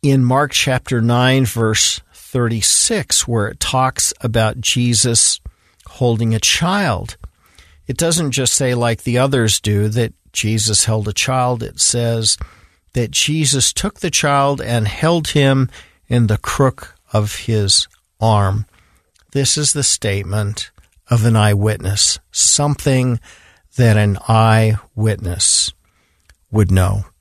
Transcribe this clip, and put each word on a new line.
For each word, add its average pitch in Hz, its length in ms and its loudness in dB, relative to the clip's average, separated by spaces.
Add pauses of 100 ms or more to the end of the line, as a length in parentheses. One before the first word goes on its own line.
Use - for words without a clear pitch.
In 135 200 4
Mark 135 300 2
chapter 127 480 -2
nine, 123 460 2
verse 110 540 -2 (120)
thirty-six, - 1120 -2
where 113 200 0
it - 120 -10
talks - 600 -2
about 113 400 -2
Jesus 120 800 0 (460)
holding 117 480 0
a 110 60 -2
child, 170 760 -2 (720)
it 131 100 -8
doesn't 165 360 -2
just 131 200 -2
say, 127 220 0
like 120 300 -2
the 120 120 -2
others 127 440 0
do, 107 280 0
that 113 240 -2 (200)
Jesus 110 520 -2
held 110 240 -2
a 107 60 -6
child. 127 480 -2
It - 180 -10
says 117 560 -2 (560)
that 120 200 -4
Jesus 147 600 0
took - 280 -6
the 170 100 -4
child 143 500 0
and 113 260 -2
held 160 420 0
him 135 420 2 (360)
in 117 200 2
the 107 100 2
crook - 600 -2 (180)
of 104 220 0
his 107 520 0 (320)
arm. 104 460 2 (680)
This 139 240 0
is 147 160 -2
the 143 120 -2
statement 101 840 -4 (380)
of 117 160 2
an 117 100 4
eyewitness, 104 840 0 (120)
something 131 880 0 (560)
that 117 200 6
an 104 220 2 (100)
eyewitness 110 1400 2 (800)
would 104 200 4
know 95 340 2 (160)